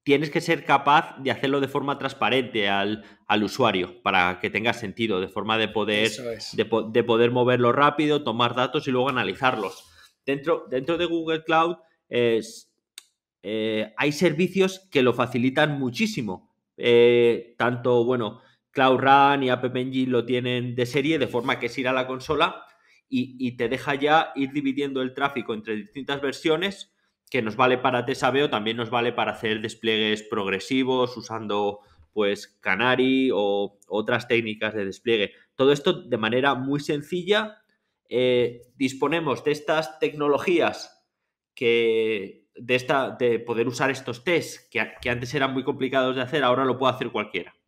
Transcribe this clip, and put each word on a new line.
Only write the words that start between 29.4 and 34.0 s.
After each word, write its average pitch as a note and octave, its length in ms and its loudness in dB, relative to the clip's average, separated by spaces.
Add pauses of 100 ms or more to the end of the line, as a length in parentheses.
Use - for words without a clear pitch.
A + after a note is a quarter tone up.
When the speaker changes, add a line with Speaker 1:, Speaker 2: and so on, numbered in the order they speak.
Speaker 1:
despliegues G#2+ 640 -2
progresivos B2 920 -2
usando, G#2 680 -4 (300)
pues, G2+ 360 -2 (120)
Canary B2+ 720 2
o G2+ 460 0 (100)
otras A2 400 -2